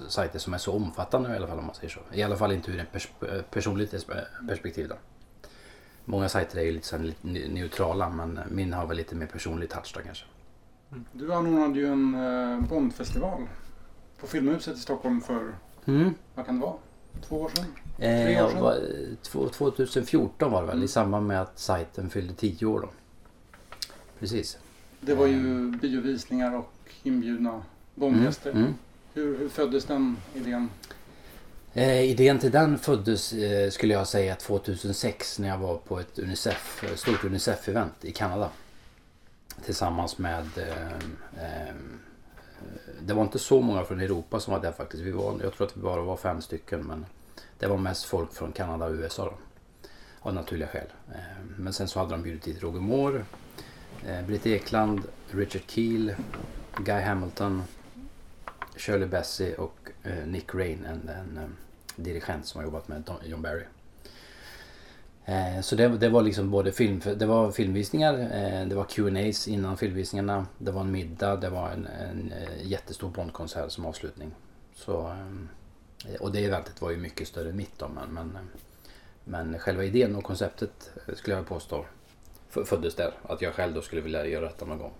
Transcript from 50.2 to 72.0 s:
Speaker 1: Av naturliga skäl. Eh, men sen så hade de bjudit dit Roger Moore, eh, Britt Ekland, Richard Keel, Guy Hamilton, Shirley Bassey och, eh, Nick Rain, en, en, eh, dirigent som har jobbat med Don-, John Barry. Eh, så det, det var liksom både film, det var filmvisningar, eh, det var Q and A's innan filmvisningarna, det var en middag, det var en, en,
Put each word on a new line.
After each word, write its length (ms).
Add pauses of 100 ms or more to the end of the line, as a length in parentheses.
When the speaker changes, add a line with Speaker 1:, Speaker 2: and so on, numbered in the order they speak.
Speaker 1:
Av 120
naturliga 340
skäl. 200 (280)
Eh, 40 (380)
men 160
sen 140
så 120
hade 120
de 120
bjudit 200
dit 200
Roger 160
Moore, 460 (800)
eh, 180
Britt 220
Ekland, 540 (300)
Richard 360
Keel, 480 (600)
Guy 240
Hamilton, 600 (1120)
Shirley 320
Bassey 460
och, 360 (140)
eh, 240
Nick 280
Rain, 300
en, 240
en, 280
eh, 120 (460)
dirigent 500
som 140
har 60
jobbat 220
med 140
Don-, 180 (100)
John 120
Barry. 220 (1600)
Eh, 360
så 140
det, 120
det 220
var 120
liksom 300
både 200
film, 300 (160)
det 80
var 260
filmvisningar, 680
eh, 480
det 80
var 80
Q 240
and 100
A's 320
innan 280
filmvisningarna, 680 (120)
det 140
var 100
en 100
middag, 440
det 140
var 200
en, 180
en, 440